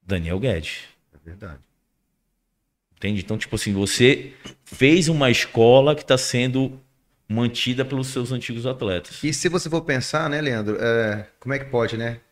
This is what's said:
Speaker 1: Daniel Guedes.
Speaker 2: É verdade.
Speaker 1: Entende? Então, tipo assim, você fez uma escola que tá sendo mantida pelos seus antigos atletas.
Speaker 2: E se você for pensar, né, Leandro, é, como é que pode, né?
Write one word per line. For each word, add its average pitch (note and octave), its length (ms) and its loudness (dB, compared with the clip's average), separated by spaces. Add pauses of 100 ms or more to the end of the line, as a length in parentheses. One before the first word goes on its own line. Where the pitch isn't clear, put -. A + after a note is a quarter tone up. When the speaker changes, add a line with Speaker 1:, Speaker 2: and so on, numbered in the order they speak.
Speaker 1:
Daniel F2 380 -4
Guedes. F#2+ 380 -4 (360)
Speaker 2:
É - 100 -20
verdade. E2+ 340 -18 (1400)
Speaker 1:
Entende? G2 260 -4
Então, G#2+ 140 -6
tipo - 200 -6
assim, G#2 160 -4
você A2 600 2 (320)
fez D3+ 440 4
uma D#3+ 220 2
escola C3 640 6
que C#3+ 100 -8
tá C3 120 2
sendo B2+ 640 -2 (500)
mantida A#2+ 560 -2
pelos C3+ 240 -4
seus B2 220 -6
antigos A#2+ 360 -6
atletas. A2 580 -6
Speaker 2:
E D3+ 80 -2
se - 160 -2
você E3+ 200 -2
for D#3+ 140 -2
pensar, D3+ 480 -4
né, D3 100 -4
Leandro, A2 400 -2
é, A2 460 0 (140)
como C3 140 -6
é C#3 40 -4
que C3+ 60 -10
pode, A#2 320 -2
né? A#2 220 -6 (140)